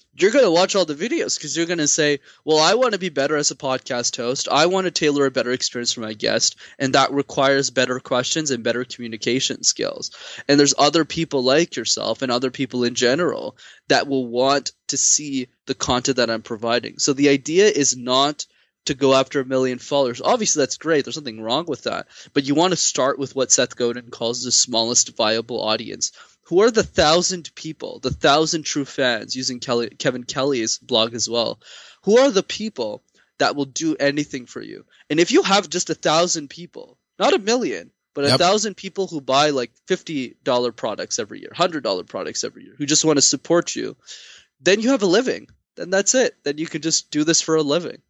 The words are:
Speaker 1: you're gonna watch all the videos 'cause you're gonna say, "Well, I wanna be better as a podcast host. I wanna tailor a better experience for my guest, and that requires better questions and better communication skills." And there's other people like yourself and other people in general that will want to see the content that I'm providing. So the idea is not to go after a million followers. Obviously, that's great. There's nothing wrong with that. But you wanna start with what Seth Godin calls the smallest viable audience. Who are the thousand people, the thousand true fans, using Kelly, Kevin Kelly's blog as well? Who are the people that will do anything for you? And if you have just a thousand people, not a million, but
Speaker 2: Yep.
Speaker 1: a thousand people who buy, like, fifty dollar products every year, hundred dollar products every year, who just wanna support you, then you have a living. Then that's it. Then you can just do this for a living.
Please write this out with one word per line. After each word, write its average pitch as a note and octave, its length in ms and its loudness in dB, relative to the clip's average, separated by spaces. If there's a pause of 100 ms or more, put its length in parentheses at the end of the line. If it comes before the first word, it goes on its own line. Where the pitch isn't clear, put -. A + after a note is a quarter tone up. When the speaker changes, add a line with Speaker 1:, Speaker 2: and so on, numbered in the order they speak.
(160)
Speaker 1:
you're F3 140 4
gonna A#3+ 200 6
watch F#3 260 2
all F#3 80 2
the D3+ 100 -4
videos A#3 460 -4
'cause D3+ 160 -8
you're E3 100 0
gonna E3 220 -2
say, D3 320 2 (240)
"Well, D3+ 140 4
I E3 160 6
wanna A#3 240 2
be F3+ 100 -4
better C#3+ 260 -2
as D3 160 0
a C#3+ 60 -8
podcast B2+ 600 -4
host. B2+ 300 -4
I D3+ 200 4
wanna F#3 260 0
tailor C#3+ 340 2
a C3 40 0
better B2 200 -2
experience B2 420 -4
for B2 100 -8
my A2 100 -8
guest, A2 420 0 (240)
and C3 160 0
that C3+ 180 4
requires C#3 580 0
better B2+ 280 0
questions C3+ 540 -2
and A#2 100 -4
better A#2+ 220 -2
communication A#2+ 800 -4
skills." - 480 -4 (340)
And C#3+ 140 6
there's C#3+ 180 4
other D3 260 4
people D3 380 -4
like C#3+ 320 2
yourself A2 480 -4
and B2+ 80 -2
other B2 220 0
people B2+ 320 -4
in A#2+ 100 -2
general B2+ 600 0 (320)
that C3+ 180 4
will C3 220 -2
want C3 420 0 (180)
to C#3 100 -4
see C3+ 500 -2 (180)
the C3+ 80 -4
content B2 440 -2
that A#2 120 0
I'm A2+ 120 -4
providing. A#2 560 -4
So - 140 0
the C#3 180 4
idea D3+ 360 2
is C3+ 300 2
not C3 500 0 (380)
to D3+ 100 -4
go C3+ 200 4
after C3+ 260 2
a C3 60 -4
million C3 340 0
followers. C3+ 400 -2
Obviously, G#3 400 0
that's - 160 0
great. D3+ 280 0
There's A#2 120 -10
nothing A#2+ 240 -12
wrong B2 260 -2
with C#3+ 180 -8
that. F#2+ 220 -6 (280)
But C#3+ 100 2
you C#3 100 0
wanna E3+ 220 4
start C3+ 420 0
with C3+ 160 -8
what C3 160 -2
Seth B2 240 2
Godin A#2+ 360 -4
calls A#2+ 340 -6
the B2 80 -2
smallest A#2 640 0
viable A2+ 440 -2
audience. G#2+ 520 -4 (360)
Who F3 120 4
are A#3 100 6
the A3 120 2
thousand E3+ 720 0
people, - 460 -12
the B2+ 100 -4
thousand D#3 540 2
true C#3+ 200 -4
fans, A#2+ 500 -4
using B2+ 260 -6
Kelly, A#2+ 280 -2
Kevin B2 360 -4
Kelly's C3 520 -2
blog A#2 380 0
as A2+ 120 -4
well? A2+ 320 -4 (440)
Who G#3+ 160 6
are C4+ 120 6
the F#3+ 120 2
people A#2+ 600 -8 (360)
that A#2 180 2
will C#3+ 80 -2
do D3+ 320 -4
anything C#3+ 480 -2
for - 160 -16
you? G#2 240 -16 (240)
And D3+ 100 0
if E3+ 120 4
you D#4+ 120 6
have F#3+ 280 2
just F3 180 -4
a D#3+ 60 -2
thousand D#3+ 560 0
people, - 480 -18 (200)
not A3 140 2
a G4 60 2
million, G3 520 -2 (220)
but C#3+ 140 -2
Speaker 2:
Yep. D3+ 80 4
Speaker 1:
a D#3+ 40 2
thousand G3 380 2
people F#3+ 300 -6
who D#3 160 -8
buy, C3+ 260 4
like, C3 240 -2 (140)
fifty D3+ 580 -6
dollar B2 260 0
products G#2+ 480 -6
every G#2+ 220 -10
year, - 140 -16
hundred E3 280 0
dollar G2 220 -2
products - 400 -8
every - 200 -14
year, - 120 -20
who C#3+ 80 -6
just D3 220 2
wanna D3 160 4
support E3 520 0
you, A2 220 -8 (640)
then F#3 220 2
you A#3 80 2
have C4 120 2
a G3+ 40 2
living. F#3 420 2 (280)
Then - 120 -10
that's G3 260 0
it. B3+ 300 2
Then D3 140 -4
you D#3+ 80 -4
can D3+ 160 -8
just - 280 -2
do D3 140 0
this E3 160 2
for D#3+ 160 0
a D#3 60 2
living. D3 480 -4